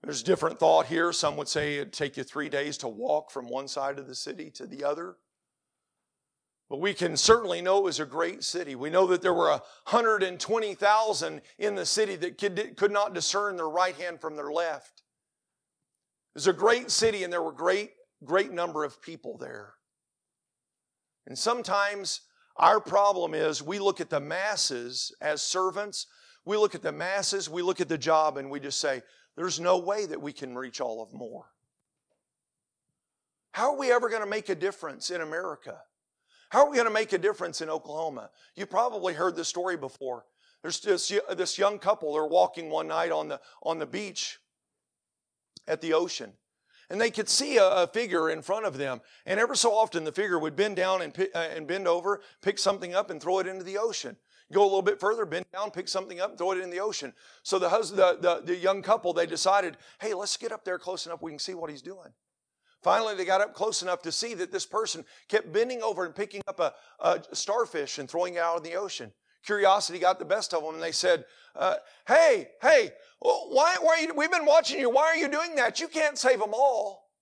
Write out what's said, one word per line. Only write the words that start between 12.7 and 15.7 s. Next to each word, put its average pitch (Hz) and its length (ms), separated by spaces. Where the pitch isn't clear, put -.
could 202 140
not 202 220
discern 190 440
their 160 120
right 180 260
hand 170 260
from 156 140
their 147 160
left. 156 520